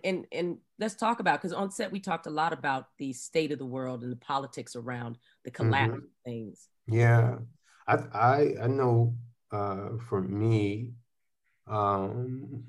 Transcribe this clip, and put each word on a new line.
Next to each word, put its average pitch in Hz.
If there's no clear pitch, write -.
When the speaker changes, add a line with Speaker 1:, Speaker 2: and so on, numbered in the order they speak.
Speaker 1:
and, 185
and 170
let's 214
talk 233
about, 170
'cause 190
on 196
set, 202
we 202
talked 170
a 160
lot 156
about 135
the 135
state 156
of 143
the 135
world 127
and 123
the 123
politics 135
around 120
the 127
collapse 120
Speaker 2:
Mm-hmm. 120
Speaker 1:
of -
things. 113
Speaker 2:
Yeah. 117
I, 120
I, 135
I -
know, 123
uh, 101
for 101
me, 104
um, 110